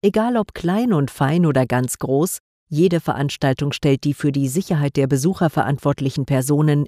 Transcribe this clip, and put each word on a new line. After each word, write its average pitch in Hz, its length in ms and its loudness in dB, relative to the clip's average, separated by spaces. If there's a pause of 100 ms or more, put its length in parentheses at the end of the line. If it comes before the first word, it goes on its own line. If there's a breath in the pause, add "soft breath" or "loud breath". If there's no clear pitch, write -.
Egal 220 340 0
ob 214 180 -4
klein 214 380 -2
und 143 180 0
fein 160 360 0
oder 135 200 2
ganz 127 320 -2
groß, 143 400 -2 (300)
jede 170 320 2
Veranstaltung 143 720 -2
stellt 139 320 0
die 143 100 0
für - 160 -2
die 139 160 -2
Sicherheit 143 480 -2
der 135 140 2
Besucher 139 420 0
verantwortlichen 139 760 -2
Personen 147 600 2